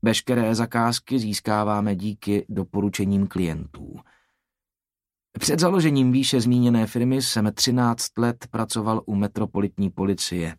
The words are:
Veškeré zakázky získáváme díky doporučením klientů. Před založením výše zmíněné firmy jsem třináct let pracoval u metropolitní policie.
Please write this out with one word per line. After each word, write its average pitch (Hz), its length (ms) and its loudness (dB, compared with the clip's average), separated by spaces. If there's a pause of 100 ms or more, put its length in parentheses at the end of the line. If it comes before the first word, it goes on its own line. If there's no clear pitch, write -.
Veškeré 113 540 0
zakázky 117 640 -2
získáváme 107 760 -2
díky 101 540 -4
doporučením 98 760 0
klientů. 80 680 -6 (1400)
Před 156 200 0
založením 156 520 4
výše 131 300 2
zmíněné 120 460 4
firmy 127 340 0
jsem 107 320 0
třináct 120 640 0
let 120 340 -2
pracoval 110 540 -2
u 104 100 -4
metropolitní 101 720 -2
policie. 87 680 -4